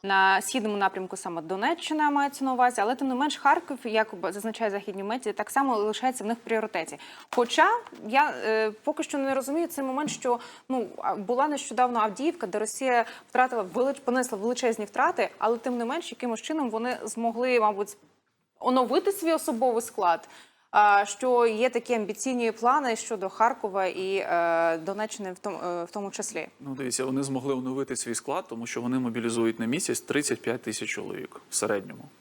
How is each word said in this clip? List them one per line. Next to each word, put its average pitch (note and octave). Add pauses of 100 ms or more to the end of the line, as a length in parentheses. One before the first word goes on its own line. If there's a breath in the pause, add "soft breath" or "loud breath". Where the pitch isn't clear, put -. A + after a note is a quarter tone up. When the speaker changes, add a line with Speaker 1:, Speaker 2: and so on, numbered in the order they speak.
Speaker 1:
на F#3+
східному G#3+
напрямку, F#3+
саме E3+
Донеччина D4
мається C#4
на C4
увазі, B3
але A3
тим C4+
не B3+
менш C#4
Харків, D4
як A3
б-, F3+
зазначає G#3
західні G3
медіа, G#3+
так G#3+
само C#4
лишається G#3+
в -
них A#3
в -
пріоритеті. G#3+ (380 loud breath)
Хоча D#4 (400)
я, C4+ (100)
е, A3 (140)
поки D4+
що -
не C4+
розумію C#4
цей C#4+
момент, C4+
що, A#3+ (300 loud breath)
ну, B3+ (120)
а, -
була B3
нещодавно B3
Авдіївка, A3
де G#3
Росія A#3 (240 loud breath)
втратила B3 (120)
велич-, C4
понесла B3
величезні A3+
втрати, B3
але A3+
тим B3
не A#3
менш D4
якимось A#3
чином C#4
вони A#3
змогли, A#3
мабуть, G#3 (600)
оновити C4
свій E4
особовий A#3
склад. F3 (440 loud breath)
А, G#3
що A#3+
є A3+
такі A#3+
амбіційні A3+
плани B3
щодо F#3+
Харкова G3+
і, F#3+
е, E3
Донеччини G3
в F3+
том-, G3
е, F3
в E3+
тому G3+
числі? - (140)
Speaker 2:
Ну, C3+
дивіться, B2+
вони C3
змогли C3+
оновити C3
свій A#2+
склад, E3
тому A2+
що A#2+
вони B2
мобілізують A#2
на A2+
місяць B2
тридцять C#3+
п'ять A#2+
тисяч G#2+
чоловік G2 (100)
в -
середньому. G2 (180)